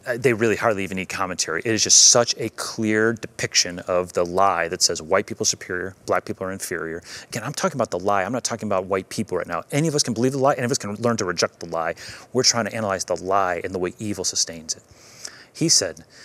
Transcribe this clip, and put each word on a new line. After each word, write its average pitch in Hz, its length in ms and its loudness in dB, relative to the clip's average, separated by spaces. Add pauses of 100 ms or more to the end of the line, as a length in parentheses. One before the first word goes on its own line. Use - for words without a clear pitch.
uh, 123 120 -4
they 127 160 4
really 107 240 2
hardly 104 260 2
even 92 140 -6
need 92 120 -6
commentary. 87 560 -4
It 117 80 0
is 104 100 2
just - 260 8
such 120 280 4
a 113 120 -4
clear 110 640 0
depiction - 760 -2
of 90 260 0
the 90 100 2
lie 87 440 2
that 90 160 -2
says 85 180 0
white 95 240 2
people - 180 -6
are - 20 0
superior, 92 500 -4 (100)
black 92 200 0
people 101 200 -8
are 92 60 -6
inferior. 82 500 -6 (280)
Again, 113 140 -6
I'm 143 100 -8
talking 185 240 -2
about 117 120 0
the 90 80 -4
lie. 98 260 2
I'm 107 100 -2
not 139 100 -4
talking 107 240 -4
about 95 180 0
white 98 240 -2
people 101 260 -4
right - 120 -4
now. 85 240 -4
Any 156 160 2
of 143 80 -2
us 147 80 4
can 123 100 0
believe 127 200 2
the 143 40 -4
lie. 127 160 4
Any 127 120 -2
of 120 60 0
us 127 60 0
can 104 200 -6
learn 117 200 2
to 107 80 -2
reject - 340 0
the 85 100 -10
lie. 82 260 -2 (380)
We're 123 100 2
trying 113 220 2
to 98 100 -6
analyze 98 300 -2
the 92 100 0
lie 90 480 0
and 95 100 -6
the 92 60 -2
way 90 180 0
evil 101 280 -4
sustains - 500 -4
it. - 80 -20 (720)
He 160 160 0
said, 82 360 0 (200)